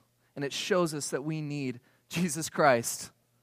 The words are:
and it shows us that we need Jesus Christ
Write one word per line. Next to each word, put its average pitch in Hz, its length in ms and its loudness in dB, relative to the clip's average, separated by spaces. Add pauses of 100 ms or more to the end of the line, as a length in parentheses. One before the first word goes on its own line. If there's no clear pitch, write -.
(360)
and 143 80 -6
it 135 100 -4
shows 175 420 0
us 139 160 -6
that 139 120 -4
we 156 180 -4
need 143 400 -6 (280)
Jesus 165 400 -2
Christ 131 600 4 (320)